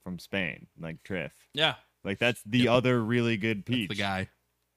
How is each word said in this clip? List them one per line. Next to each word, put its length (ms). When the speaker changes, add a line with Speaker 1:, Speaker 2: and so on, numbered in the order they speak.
Speaker 1:
from 140
Spain, 480
like, 240
Triff. 280
Speaker 2:
Yeah. 200
Speaker 1:
Like, 140
that's 260
the 160
Speaker 3:
Yep. 120
Speaker 1:
other 300
really 340
good 280
Speaker 3:
That's 40
the 200
Speaker 1:
Peach. 100
Speaker 3:
guy. 300